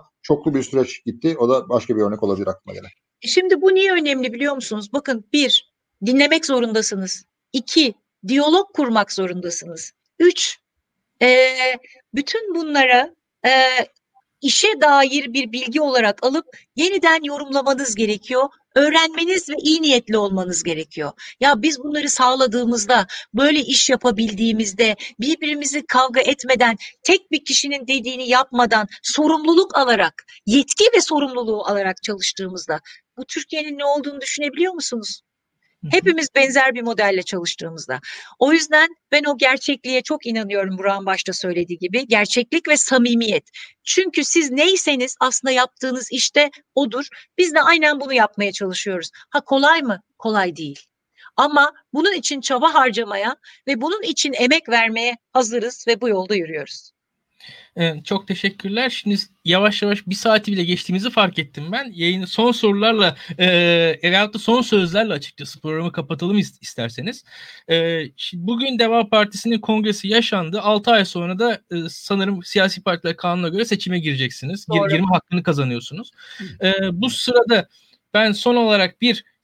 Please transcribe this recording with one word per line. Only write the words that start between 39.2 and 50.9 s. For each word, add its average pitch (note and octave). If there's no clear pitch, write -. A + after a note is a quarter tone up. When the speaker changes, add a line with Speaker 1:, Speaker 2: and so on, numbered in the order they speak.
Speaker 2:
o C#4+
gerçekliğe C4
çok D4+
inanıyorum G3+
Burak'ın G3
başta F#3+
söylediği F3
gibi. G#3
Gerçeklik A#3
ve D4+
samimiyet. A#3
Çünkü D#4+
siz D4+
neyseniz C#4+
aslında B3+
yaptığınız B3+
işte C#4+
odur. C4
Biz F4
de D#4
aynen D4+
bunu C4+
yapmaya G#3
çalışıyoruz. F#3
Ha, D4
kolay C#4+
mı? G#3
Kolay G3
değil. D3